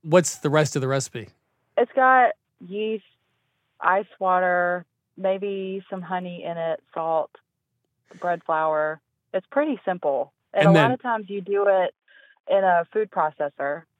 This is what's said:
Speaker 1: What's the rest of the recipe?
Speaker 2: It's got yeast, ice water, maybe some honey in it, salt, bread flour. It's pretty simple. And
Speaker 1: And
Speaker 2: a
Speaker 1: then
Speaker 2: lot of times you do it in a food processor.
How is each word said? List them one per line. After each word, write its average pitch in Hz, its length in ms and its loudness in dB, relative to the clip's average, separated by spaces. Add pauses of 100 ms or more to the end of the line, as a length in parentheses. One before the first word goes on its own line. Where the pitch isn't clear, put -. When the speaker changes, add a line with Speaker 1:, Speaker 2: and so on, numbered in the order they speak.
Speaker 1:
What's 165 340 2
the 151 140 -4
rest 151 240 2
of 139 80 -2
the 131 40 -2
recipe? 127 420 -4 (460)
Speaker 2:
It's 240 180 0
got 262 400 4 (320)
yeast, 214 380 -6 (760)
ice 196 240 0 (140)
water, 180 680 0 (320)
maybe 190 720 -4
some 190 140 -10
honey 180 400 -8
in 170 140 -8
it, 165 240 -6 (120)
salt, 160 380 -2 (880)
bread 175 240 -4
flour. 156 560 -2 (320)
It's 190 180 -4
pretty 285 320 -2
simple. 143 480 -4 (220)
And - 140 4
Speaker 1:
And - 20 8
Speaker 2:
a 165 100 8
Speaker 1:
then 233 120 4
Speaker 2:
lot - 20 0
of 247 80 -6
times 220 280 -4
you 202 120 -8
do 202 260 -2
it 185 260 2 (540)
in 196 160 2
a 175 300 2
food 214 180 -2
processor. 151 720 -4 (160)